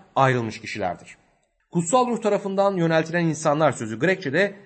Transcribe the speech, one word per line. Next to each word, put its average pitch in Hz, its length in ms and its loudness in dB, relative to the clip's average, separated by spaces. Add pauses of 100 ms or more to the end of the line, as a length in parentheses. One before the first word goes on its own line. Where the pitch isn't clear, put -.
(160)
ayrılmış 123 440 2
kişilerdir. 92 560 -8 (540)
Kutsal 202 400 2
Ruh 220 120 -4
tarafından 196 540 0
yöneltilen 165 480 0
insanlar 151 480 2
sözü 113 260 -8
Grekçe'de 180 560 0 (120)